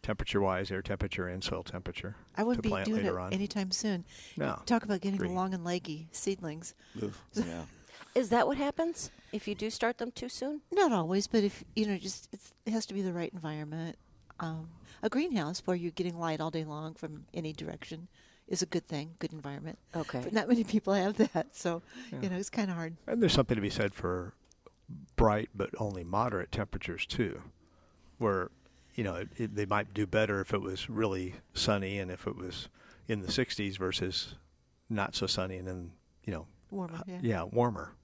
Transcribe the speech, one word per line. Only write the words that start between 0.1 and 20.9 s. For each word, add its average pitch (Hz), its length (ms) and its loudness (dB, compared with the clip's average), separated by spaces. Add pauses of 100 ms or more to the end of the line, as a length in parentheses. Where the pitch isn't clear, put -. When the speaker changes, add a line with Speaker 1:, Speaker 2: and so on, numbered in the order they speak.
Speaker 1:
air 98 120 -2
temperature 98 460 -2
and 95 140 -6
soil 90 200 -2
temperature, 90 540 -8 (200)
Speaker 2:
I 208 80 0
wouldn't 233 180 2
Speaker 1:
to 220 60 0
Speaker 2:
be - 20 4
Speaker 1:
plant 190 160 0
Speaker 2:
doing 220 180 2
Speaker 1:
later 185 140 0
Speaker 2:
it 180 40 -2
Speaker 1:
on. - 100 -2
Speaker 2:
anytime 196 380 -2
soon. 185 340 0 (320)
Speaker 1:
No. 143 300 -2
Speaker 2:
Talk 226 180 4
about 202 160 0
getting 196 200 0
Speaker 1:
Agreed. 180 120 0
Speaker 2:
long 185 220 0
and 170 100 -6
leggy 160 480 -4
seedlings. 170 600 -4 (280)
Speaker 3:
Ugh, 104 100 -2 (120)
Speaker 2:
<laughs> - 100 -20
Speaker 3:
yeah. 87 280 -2 (520)
Speaker 4:
Is 247 140 2
that 233 180 6
what 269 120 2
happens 320 520 -2 (220)
if 208 160 -4
you 208 60 -2
do 214 160 -4
start 233 280 0
them 240 120 -4
too - 180 -8
soon? 285 320 -4 (100)
Speaker 2:
Not 349 220 6
always, 185 340 4
but 220 180 4
if, - 200 -2 (100)
you 214 120 2
know, 196 100 2
just 170 360 -8
it's, - 200 -16 (140)
it 220 60 0
has 220 140 2
to 196 80 -8
be 196 60 0
the 185 120 0
right 170 200 -2
environment. 156 640 -6 (440)
Um, 160 280 -4 (340)
a 220 60 2
greenhouse 226 560 2
where 180 120 4
you're 170 160 -2
getting 175 260 -2
light 160 220 0
all 156 100 0
day 160 140 -2
long 156 300 -6
from 156 380 -8
any 156 220 -4
direction 160 540 -8 (400)
is 185 120 0
a 180 60 2
good - 200 -2
thing, 160 320 -4
good 160 140 -4
environment. 151 460 -8 (180)
Speaker 4:
Okay. 147 260 -2
Speaker 2:
But 170 120 -4
not 214 140 4
many 233 160 8
people 202 280 4